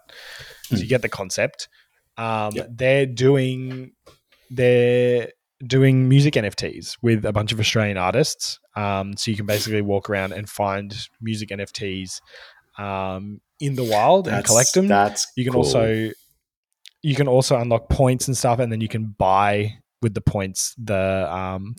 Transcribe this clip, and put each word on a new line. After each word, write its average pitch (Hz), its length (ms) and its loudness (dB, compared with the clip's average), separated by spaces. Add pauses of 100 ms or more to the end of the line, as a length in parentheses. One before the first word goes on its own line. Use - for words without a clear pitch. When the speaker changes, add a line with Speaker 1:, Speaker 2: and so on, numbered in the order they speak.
(640)
Speaker 1:
So 110 140 0
you 90 60 -2
Speaker 2:
Hmm. 107 40 -8
Speaker 1:
get 123 140 2
the 117 80 -4
concept. - 580 -6 (500)
Um, 110 380 -4
Speaker 2:
Yep. - 160 -8
Speaker 1:
they're 131 340 2
doing, 131 840 0 (580)
they're 123 840 2 (340)
doing 131 420 4
music 139 300 6
N 107 80 2
F 98 100 -4
Ts - 460 -8
with 113 240 2
a 107 80 -2
bunch 107 180 0
of 110 80 -4
Australian 104 380 0
artists. 95 600 -2 (200)
Um, 101 400 -4
so - 140 -4
you 101 60 -4
can 104 80 -6
basically 107 360 -2
walk 101 280 -2
around 98 220 -2
and 98 180 -10
find 101 460 -4 (260)
music 107 300 -6
N 101 80 -8
F 98 140 -10
Ts, 95 480 -8 (560)
um, 98 640 -8 (180)
in 139 160 -4
the 127 80 -4
wild 131 440 4
and 107 100 0
Speaker 2:
That's, 101 100 -4
Speaker 1:
collect 120 260 4
them. 190 140 4
Speaker 2:
that's 101 480 2
Speaker 1:
You 127 80 -2
can 123 100 -2
Speaker 2:
cool. 120 100 4
Speaker 1:
also, 113 480 0 (920)
you 143 120 0
can 143 120 2
also 127 320 4
unlock 117 300 0
points 127 380 2
and 127 100 -2
stuff, 120 220 0
and 120 120 -2
then 110 100 -4
you 110 60 -2
can 110 200 -4 (100)
buy 104 560 2 (280)
with 113 120 0
the 101 80 -6
points - 560 -2
the, 95 560 -2
um, 95 460 -8